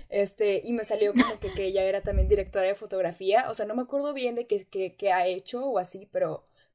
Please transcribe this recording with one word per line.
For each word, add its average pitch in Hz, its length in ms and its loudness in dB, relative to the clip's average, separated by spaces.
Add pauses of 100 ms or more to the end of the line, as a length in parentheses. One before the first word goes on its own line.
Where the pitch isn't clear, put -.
este, 202 560 0
y 233 80 -6
me 233 140 -2
salió 208 280 2
como 240 280 2
que, 190 100 -6
que 190 140 -4
ella 190 180 2
era 190 180 0
también 196 280 0
directora 196 380 2
de 202 80 0
fotografía, 190 720 0
o - 40 -6
sea, 208 120 -4
no 214 100 -6
me 254 60 0
acuerdo 277 320 -2
bien 247 220 -2
de 240 120 -4
qué, 202 180 0
qué, 185 300 -6
qué 196 160 0
ha 180 160 4
hecho 190 380 -4
o 254 120 -2
así, 190 360 -4
pero, 175 340 -2 (280)